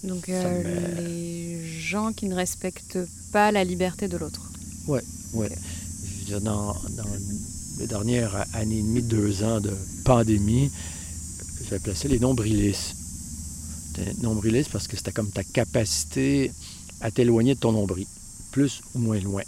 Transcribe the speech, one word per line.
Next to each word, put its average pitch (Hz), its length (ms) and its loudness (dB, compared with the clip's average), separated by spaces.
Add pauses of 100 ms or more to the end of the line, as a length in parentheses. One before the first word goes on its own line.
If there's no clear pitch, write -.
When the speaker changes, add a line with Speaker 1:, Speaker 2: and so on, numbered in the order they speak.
Speaker 1:
Donc, 180 220 -4
Speaker 2:
Ça 185 60 -4
Speaker 1:
euh, 175 640 0
Speaker 2:
me 175 40 -4
Speaker 1:
les 170 800 -6
gens 214 320 -2
qui 208 140 -4
ne 185 80 0
respectent - 640 -4 (340)
pas 208 200 6
la 196 120 4
liberté 180 440 0
de 170 100 -2
l'autre. - 320 -8 (360)
Speaker 2:
Ouais, 135 160 2 (300)
ouais. 110 180 2
Speaker 1:
Ok. - 60 -8 (480)
Speaker 2:
Je - 160 -6
veux 95 40 -8
dire, 101 160 -2
dans, 104 340 0 (160)
dans 107 140 -6 (760)
les 120 80 -2
dernières 110 680 0
années 110 240 0
et 107 40 2
demie, 113 200 4
deux 104 420 2
ans 113 160 2
de 101 160 -2 (280)
pandémie, 117 680 6 (1000)
j'ai 98 100 -2
placé 104 300 -2
les 131 100 4
nombrilistes. 107 760 4 (1000)
T'es 95 280 -2
nombrilistes 113 480 2
parce - 180 -4
que 104 80 -6
c'était - 160 -4
comme 107 180 -2
ta 98 140 -2
capacité 135 1080 2 (480)
à 117 100 -2
t'éloigner 120 440 6
de 123 60 -2
ton 120 120 4
nombril, 98 340 2 (460)
plus 135 280 2 (140)
ou 127 40 0
moins 110 220 4
loin. 98 280 -2